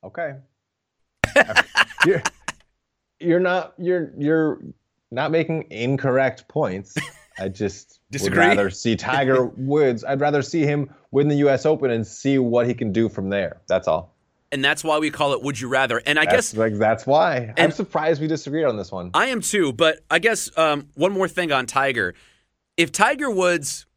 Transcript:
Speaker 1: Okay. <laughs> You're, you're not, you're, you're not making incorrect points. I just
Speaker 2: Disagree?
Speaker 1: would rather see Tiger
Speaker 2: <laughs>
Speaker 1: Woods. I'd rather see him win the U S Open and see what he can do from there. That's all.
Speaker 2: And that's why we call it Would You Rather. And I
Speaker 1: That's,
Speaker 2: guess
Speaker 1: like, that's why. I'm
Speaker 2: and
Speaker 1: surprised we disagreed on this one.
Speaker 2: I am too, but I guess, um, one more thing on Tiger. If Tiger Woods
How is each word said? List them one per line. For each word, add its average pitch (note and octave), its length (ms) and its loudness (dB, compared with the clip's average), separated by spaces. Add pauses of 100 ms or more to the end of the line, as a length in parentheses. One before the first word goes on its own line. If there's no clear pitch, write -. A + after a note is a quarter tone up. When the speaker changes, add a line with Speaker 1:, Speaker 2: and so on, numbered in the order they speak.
Speaker 1:
Okay. C#3+ 300 -10 (1000)
<laughs> - 720 2
You're, F3 160 2 (960)
you're E3+ 220 2
not, F3+ 380 0
you're, F3 400 -2
you're D#3 420 0 (500)
not C#3 200 -4
making D#3+ 400 0
incorrect C3 800 0
points. G2+ 460 -4 (440)
I F#2+ 100 -4
just G2 520 -8 (100)
Speaker 2:
Disagree? - 300 0
Speaker 1:
would - 60 6
rather G2+ 220 2
see A2+ 260 -2
Tiger B2+ 520 2
Speaker 2:
<laughs> - 100 -10
Speaker 1:
Woods. C3 480 0
I'd C#3 160 -2
rather D3 220 2
see D#3 220 -2
him C#3+ 280 -2 (200)
win C#3+ 160 4
the D3 80 2
U C#3+ 120 4
S C3 160 2
Open D3+ 260 2
and A2+ 160 0
see C#3 320 0
what A#2+ 280 2
he B2 80 0
can A#2 180 -4
do A2 160 2
from G2 220 -6
there. G2 360 -4
That's F#2 220 0
all. E2 240 -2 (400)
Speaker 2:
And C3+ 120 -4
that's D3 200 0
why D#3 140 2
we D#3 120 -2
call C#3+ 220 -2
it B2 100 -4
Would C3+ 180 -6
You B2+ 60 -8
Rather. B2 400 0
And D3 100 0
I D#3 100 2
Speaker 1:
That's, - 260 0
Speaker 2:
guess - 40 -8
Speaker 1:
like, A2 180 0
that's G#2+ 320 0
why. D3+ 300 2
I'm A#2 200 -8
Speaker 2:
and E3+ 180 2
Speaker 1:
surprised D#3+ 460 -2
we D#3 80 -4
disagreed D3+ 360 -4
on A#2+ 120 0
this F#2+ 160 -10
one. F2+ 200 -8
Speaker 2:
I G3 140 2
am B3+ 140 -4
too, F3 320 -2
but D#3 260 0 (100)
I E3 120 0
guess, A3 360 -2
um, D3 380 0
one E3 160 2
more F#3+ 160 0
thing E3+ 240 -4
on C3 160 0
Tiger. A#2+ 480 0 (600)
If E3 160 2
Tiger C4+ 380 2
Woods F3+ 560 0 (100)